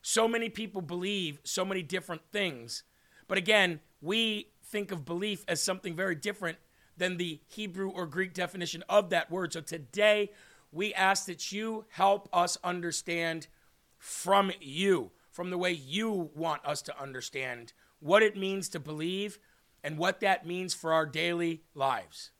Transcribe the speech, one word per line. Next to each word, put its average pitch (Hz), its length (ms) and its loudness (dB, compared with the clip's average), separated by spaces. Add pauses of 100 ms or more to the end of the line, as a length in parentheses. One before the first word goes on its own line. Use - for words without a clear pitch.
So 226 240 4
many 226 220 0
people 202 340 -8
believe 180 640 -4
so - 200 -2
many 190 180 -2
different 170 400 -6 (100)
things. 143 500 -4 (460)
But 190 100 2
again, 185 400 4 (220)
we 214 480 0 (160)
think 202 260 -4
of 165 140 -6
belief 180 420 -4
as 170 160 -2
something 185 320 -2
very 180 220 -2
different 170 420 -6 (380)
than 180 200 0
the 165 320 -4
Hebrew 190 400 -6
or 180 180 -4
Greek 180 280 -2
definition 180 540 -4
of 190 220 6
that 170 200 2
word. 175 220 -2
So 165 80 -6
today, 208 720 2 (400)
we 190 220 -2
ask 190 320 2
that 175 260 -8
you 220 380 -4
help 196 420 4
us 180 300 2
understand 170 840 -2 (500)
from 190 640 4
you, 151 500 2 (200)
from 180 200 -8
the 180 80 -4
way 180 140 0
you 170 640 -2
want 151 300 -4
us 147 180 -2
to 143 180 -12
understand 131 720 -8 (280)
what 185 220 6
it 208 140 4
means 190 340 -2
to 165 100 -6
believe 175 580 -4 (440)
and 151 160 -6
what 185 220 0
that 190 260 2
means 180 280 -4
for 160 180 0
our 160 140 4
daily 165 560 0 (120)
lives. 127 640 -2